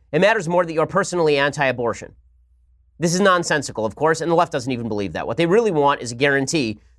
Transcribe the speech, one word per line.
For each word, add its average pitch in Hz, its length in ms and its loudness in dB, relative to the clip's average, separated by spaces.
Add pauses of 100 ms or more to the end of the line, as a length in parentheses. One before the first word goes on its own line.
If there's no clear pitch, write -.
(120)
it 151 80 2
matters 202 260 2
more 175 200 2
that 165 80 -8
you're 156 120 2
personally 160 520 0
anti-abortion. 127 760 -2 (840)
This 165 140 -2
is 185 80 0
nonsensical, 170 640 0
of 107 100 -6
course, 156 280 0
and 156 80 -2
the 170 40 0
left 143 180 2
doesn't 131 200 -4
even 117 160 -6
believe 101 240 -4
that. 82 140 -6
What 107 100 -4
they 165 80 0
really 208 260 2
want 143 300 2
is 117 120 -8
a - 20 -12
guarantee 135 680 0 (180)